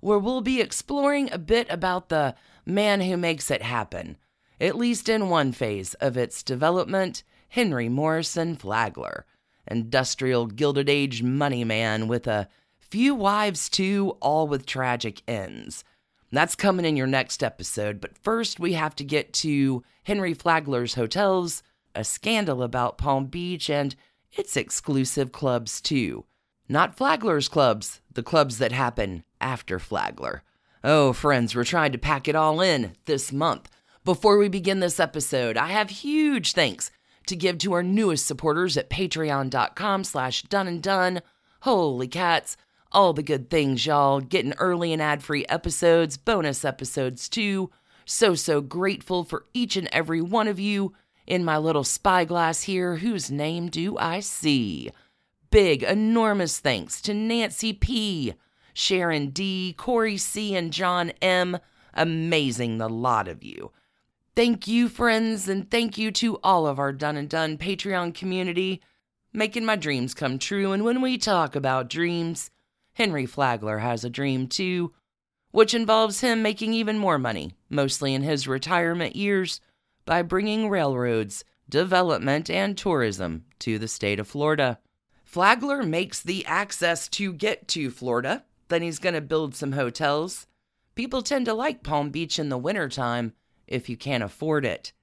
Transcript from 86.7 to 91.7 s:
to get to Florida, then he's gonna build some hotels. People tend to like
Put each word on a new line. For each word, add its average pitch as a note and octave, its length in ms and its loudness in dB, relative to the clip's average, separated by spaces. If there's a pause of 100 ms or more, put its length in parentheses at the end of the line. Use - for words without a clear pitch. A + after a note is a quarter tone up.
to G3 240 -4
get G3 340 -4
to C#3+ 220 -4
Florida, B2+ 560 -2 (220)
then E3+ 120 0
he's E3+ 180 -6
gonna F3 220 -2
build D3 340 -4
some C#3 180 -6
hotels. C#3+ 760 -2 (480)
People B3+ 260 -4
tend C4 240 -2
to A#3 80 0
like B3 300 -2